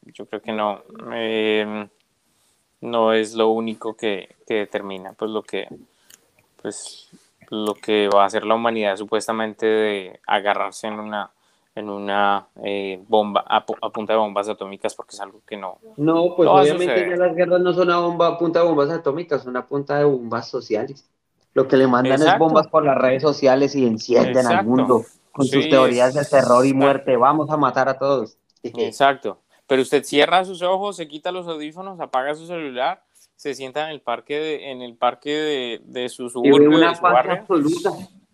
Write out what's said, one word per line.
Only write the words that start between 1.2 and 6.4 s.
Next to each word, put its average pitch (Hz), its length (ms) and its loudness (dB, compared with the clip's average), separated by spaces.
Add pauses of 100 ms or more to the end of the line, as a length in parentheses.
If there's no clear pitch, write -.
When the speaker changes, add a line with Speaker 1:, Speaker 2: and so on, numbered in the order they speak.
Speaker 1:
no 117 320 2
es 110 220 0
lo 113 160 2
único 113 440 -4
que, 104 400 -6 (140)
que 117 60 -4
determina, 98 580 -6
pues, 110 180 -8
lo 107 120 -6
que, - 260 -10 (920)